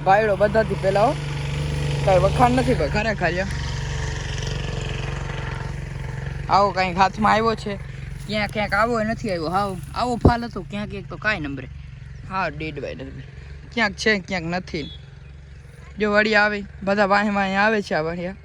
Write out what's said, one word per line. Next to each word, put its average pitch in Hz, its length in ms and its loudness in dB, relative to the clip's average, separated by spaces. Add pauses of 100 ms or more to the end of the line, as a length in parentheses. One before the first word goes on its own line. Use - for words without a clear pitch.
ભાઈડો 202 320 6
બધાથી 208 380 4
પહેલા 196 300 4
હો. 277 100 4 (920)
કાંઈ 190 120 8
વખાણ 196 320 6
નથી 247 240 4
ભાઈ, 196 140 2
ખરેખર 202 400 0
યાર. 180 200 0 (3000)
આવો 196 220 6
કાંઈક 185 260 0
હાથમાં 196 360 4
આવ્યો 220 220 2
છે. 202 240 -6 (480)
ક્યાંક 208 260 -4
ક્યાંક 202 220 -2
આવો 226 280 2
નથી 220 280 -2
આવ્યો. 165 180 -2
હાવ 190 280 0 (180)
આવો 240 220 0
ફાલ 240 280 4
હતો, 214 260 -8
ક્યાંક 202 200 -6
ક્યાંક 196 180 -10
તો 175 80 -10
કાંઈ 208 240 -2
નંબરે. 139 280 -6 (600)
હા, 185 200 0
ડેડ 151 340 -6
બાય 78 120 -6
ડેડ. 135 180 -10 (640)
ક્યાંક 214 200 0
છે, 214 240 0
ક્યાંક 175 280 -6
નથી. 170 440 -4 (1080)
જો 208 140 2
વળી 214 220 4
આવે, 208 300 4 (180)
બધા 202 240 4
વાહે 202 240 4
વાહે 196 260 0
આવે 208 260 4
છે 196 120 -4
આ 156 60 2
વળિયા. 175 340 -4 (100)